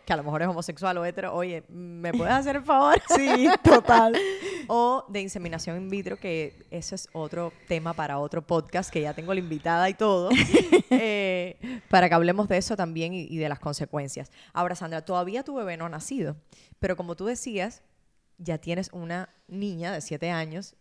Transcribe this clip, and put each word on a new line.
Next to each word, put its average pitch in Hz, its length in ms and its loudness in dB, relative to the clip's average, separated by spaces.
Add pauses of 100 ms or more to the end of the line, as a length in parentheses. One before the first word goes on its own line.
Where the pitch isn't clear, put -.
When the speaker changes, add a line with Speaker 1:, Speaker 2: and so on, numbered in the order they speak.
Speaker 1:
que 185 60 0
a 165 40 2
lo 147 60 -2
mejor 151 200 -2
es 180 60 0
homosexual 175 480 -4
o 170 80 -4
hetero, 180 300 -6
"Oye, 175 340 -6
¿me 170 440 -10
puedes 185 200 0
hacer 269 240 0
el 277 60 -6
favor?" 285 400 6
<laughs> 339 160 4
Speaker 2:
Sí, 269 300 4 (160)
total. 233 520 8 (520)
Speaker 1:
O 240 400 0
de 202 120 -8
inseminación 175 560 -8
in 190 140 -8
vitro, 196 260 -6
que 160 380 -6 (160)
eso 175 240 -10
es - 180 -12
otro 165 400 -8 (140)
tema 165 280 -4
para 147 260 -4
otro 147 260 -6
podcast, 175 440 -2
que 156 120 -2
ya 147 100 -4
tengo 170 220 -6
la 190 60 -2
invitada 170 500 0
y 202 40 -4
todo, 196 360 2
<laughs> 339 600 4
eh, 196 680 0 (320)
para 180 180 8
que 165 60 4
hablemos 180 340 4
de 185 100 2
eso 208 180 -2
también 165 360 -4
y, 180 120 -8
y 165 140 -10
de 156 100 -2
las 143 100 -4
consecuencias. 143 720 -8 (240)
Ahora, 175 220 -2
Sandra, 160 280 -8
todavía 185 380 -4
tu 277 140 -10
bebé 190 200 -6
no 165 100 -8
ha 170 40 -8
nacido, 160 460 -6 (420)
pero 185 180 -4
como 170 200 -8
tú 190 100 -8
decías, 220 560 -6 (560)
ya 165 200 -6
tienes 175 340 -6
una 175 360 -10 (200)
niña 175 440 -6
de 160 80 -6
siete 160 300 -6
años, 165 500 -8